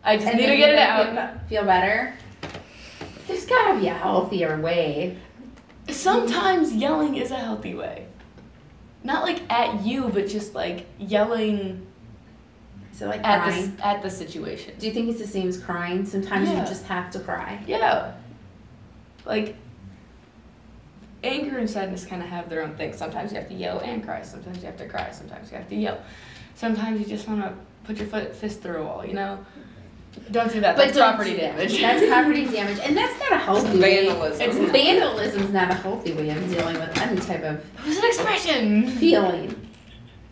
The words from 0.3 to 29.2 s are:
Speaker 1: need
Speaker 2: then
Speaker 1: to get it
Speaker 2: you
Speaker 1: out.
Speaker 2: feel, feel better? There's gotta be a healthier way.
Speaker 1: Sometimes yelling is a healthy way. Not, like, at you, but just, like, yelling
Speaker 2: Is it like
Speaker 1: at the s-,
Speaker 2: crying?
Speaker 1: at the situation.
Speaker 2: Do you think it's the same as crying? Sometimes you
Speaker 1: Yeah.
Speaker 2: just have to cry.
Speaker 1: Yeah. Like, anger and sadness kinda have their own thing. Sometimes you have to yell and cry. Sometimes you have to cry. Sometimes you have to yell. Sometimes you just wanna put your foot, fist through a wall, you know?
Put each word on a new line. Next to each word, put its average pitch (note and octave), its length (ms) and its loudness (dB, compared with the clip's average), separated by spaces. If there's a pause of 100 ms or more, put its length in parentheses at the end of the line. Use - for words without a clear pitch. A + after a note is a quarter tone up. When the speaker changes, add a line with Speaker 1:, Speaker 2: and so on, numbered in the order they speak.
Speaker 1:
need B3+ 100 6
Speaker 2:
then C#4 40 4
Speaker 1:
to C#4+ 60 6
get D4 140 8
it - 20 6
Speaker 2:
you D4 60 8 (420)
Speaker 1:
out. B3+ 120 -6 (160)
Speaker 2:
feel, G#3+ 120 0
feel G3+ 40 -2
better? G3 480 2 (1160)
There's F#4 180 -4
gotta A4 320 4
be G3 80 2
a - 80 0
healthier D#3+ 640 0
way. E3 560 0 (720)
Speaker 1:
Sometimes D#4+ 880 2
yelling C#4+ 400 2
is - 160 -4
a C4 60 -4
healthy F#2+ 400 -6
way. F2+ 320 -10 (960)
Not, D4+ 180 0
like, E4+ 260 -2
at G#3+ 360 0
you, B3 280 0
but G3+ 140 0
just, G#3 300 -6
like, F3 300 -4 (120)
yelling G#3 880 0 (1040)
Speaker 2:
Is - 100 -14
it G3+ 40 -6
like G#3+ 160 -4
Speaker 1:
at G3+ 220 4
the G3 80 2
s-, F3+ 40 0 (200)
Speaker 2:
crying? - 80 -18
Speaker 1:
at G3+ 180 0
the F#3+ 80 -4
situation. - 720 -10
Speaker 2:
Do A3 80 -4
you G#3+ 40 -2
think A3+ 160 0
it's A3+ 120 -4
the G3+ 80 -6
same F#3+ 180 -2
as F3+ 160 -4
crying? F3 420 -4
Sometimes G3 460 0
you F#3+ 60 0
Speaker 1:
Yeah. G#3 80 0
Speaker 2:
just G3+ 220 -8
have F3+ 260 -6
to G3 80 -8
cry. G3+ 480 -8
Speaker 1:
Yeah. - 460 0 (1080)
Like, G#3+ 300 -4 (1700)
anger C4+ 360 -4
and A3 120 -2
sadness F#3+ 340 -6
kinda F3 220 -10
have F3 220 -10
their D#3+ 160 -4
own D3+ 100 -10
thing. A3 180 -8
Sometimes - 380 -8
you - 80 -8
have - 120 -10
to F#3+ 40 -12
yell - 240 -6
and - 260 -6
cry. - 180 -8
Sometimes - 360 -14
you - 80 -14
have - 120 -14
to - 100 -14
cry. - 240 -8
Sometimes - 400 -18
you B1 60 -12
have - 100 -14
to - 80 -8
yell. G#3+ 220 -2 (580)
Sometimes A3 420 -2
you G3+ 80 -2
just G#3 220 -8
wanna G3+ 260 -4 (300)
put G#3+ 140 -8
your G#3+ 80 -6
foot, G#3 280 -6
fist G#3+ 280 -8
through E3+ 160 -6
a D#3 60 -6
wall, - 200 -8
you - 80 -8
know? G3 320 -6 (840)